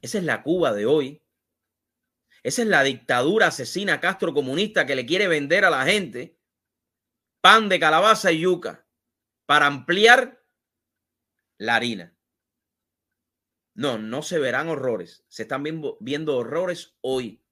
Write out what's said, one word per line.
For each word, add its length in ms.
Esa 160
es 60
la 180
Cuba 300
de 140
hoy. 360
Esa 200
es 60
la 160
dictadura 640
asesina 500
castrocomunista 880
que 80
le 120
quiere 200
vender 380
a 60
la 140
gente 540
pan 280
de 120
calabaza 500
y 100
yuca 460
para 200
ampliar 760
la 180
harina. 400
No, 240
no 240
se 160
verán 300
horrores. 600
Se 140
están 200
viendo, 380
viendo 360
horrores 640
hoy. 520